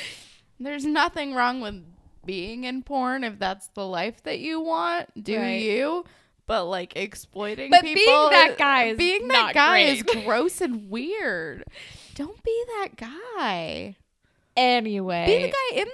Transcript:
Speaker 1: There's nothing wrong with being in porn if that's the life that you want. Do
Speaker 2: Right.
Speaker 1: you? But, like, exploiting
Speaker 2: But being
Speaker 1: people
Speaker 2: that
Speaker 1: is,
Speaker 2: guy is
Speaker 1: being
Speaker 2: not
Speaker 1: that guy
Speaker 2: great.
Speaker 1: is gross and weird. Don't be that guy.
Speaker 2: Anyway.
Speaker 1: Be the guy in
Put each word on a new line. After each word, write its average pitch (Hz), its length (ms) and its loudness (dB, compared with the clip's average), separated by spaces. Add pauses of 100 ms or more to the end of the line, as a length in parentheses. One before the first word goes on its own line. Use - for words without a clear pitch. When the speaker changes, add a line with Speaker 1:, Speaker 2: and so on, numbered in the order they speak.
(580)
Speaker 1:
There's 285 260 -8
nothing 302 500 0
wrong 247 260 0
with 208 240 -10 (400)
being 196 400 -8
in 254 180 -8
porn 262 400 -4
if 214 160 -8
that's 196 300 -6
the 202 180 -10
life 190 380 -6
that - 160 -6
you 320 200 -6
want. 330 640 -4
Do 214 160 -4
Speaker 2:
Right. 226 240 -2
Speaker 1:
you? 277 420 -2 (420)
But, 208 200 -2
like, 180 300 -8
exploiting 208 720 -8
Speaker 2:
But 349 120 10
being 311 140 -2
Speaker 1:
people 381 340 6
Speaker 2:
that 330 200 8
Speaker 1:
is, - 60 -6
Speaker 2:
guy 277 300 4
is 226 120 -2
Speaker 1:
being 381 300 0
Speaker 2:
not 233 240 2
Speaker 1:
that - 20 0
guy 302 300 6
Speaker 2:
great. 277 80 4 (240)
Speaker 1:
is 214 80 -6
gross 240 360 0
and 226 300 -4
weird. 233 720 -6 (520)
Don't 320 260 -12
be 453 220 -2 (160)
that - 160 -8
guy. 233 1000 -8 (600)
Speaker 2:
Anyway. 208 680 0
Speaker 1:
Be 466 200 4
the - 60 -4
guy 523 280 -4
in 427 140 -4